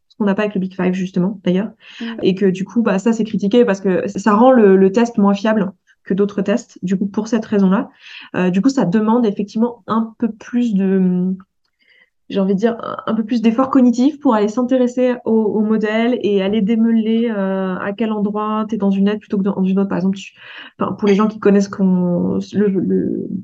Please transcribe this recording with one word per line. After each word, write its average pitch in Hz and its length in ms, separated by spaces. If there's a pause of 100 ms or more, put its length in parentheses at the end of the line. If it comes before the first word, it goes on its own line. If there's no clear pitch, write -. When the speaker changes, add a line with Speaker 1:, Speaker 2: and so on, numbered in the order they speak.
Speaker 1:
ce - 80
qu'on 208 100
n'a 196 80
pas 208 80
avec 208 120
le 190 60
Big 185 140
Five, 185 180
justement, 185 520
d'ailleurs. 190 260 (300)
Speaker 2:
Mm. 240 40 (180)
Speaker 1:
Et 190 120
que, 196 120
du 185 180
coup, 233 180
bah, 196 160
ça, 226 140
c'est 226 120
critiqué 202 400
parce 214 160
que 185 260
ça 202 280
rend 240 160
le, 208 260
le 190 160
test 233 260
moins 202 160
fiable 214 380 (320)
que - 80
d'autres 202 300
tests, 208 400
du 185 160
coup, 202 80
pour 214 220
cette 220 180
raison-là. 202 420 (480)
Euh, 180 140
du 190 100
coup, 226 80
ça 269 160
demande 220 400
effectivement 220 600
un 220 320
peu 226 120
plus 240 440
de, 185 600 (960)
j'ai 196 120
envie 190 120
de 190 60
dire, 226 240
un, - 140 (100)
un 220 80
peu 220 100
plus 233 160
d'effort 226 300
cognitif 247 500
pour 247 140
aller 208 140
s'intéresser 247 680 (100)
au, 220 80
au 220 300
modèle 220 580
et 202 220
aller 202 180
démêler, 226 720
euh, 190 460
à - 160
quel 220 200
endroit 214 560
t'es 220 80
dans 196 140
une 196 160
lettre 214 140
plutôt - 180
que 190 60
dans 190 200
une 190 140
autre. 196 100
Par 190 80
exemple, 190 220
tu... - 160 (440)
enfin, - 140
pour 208 160
les 202 60
gens 214 120
qui 214 140
connaissent 196 280
qu'on, 180 680 (140)
le, 208 160
le, 190 600 (160)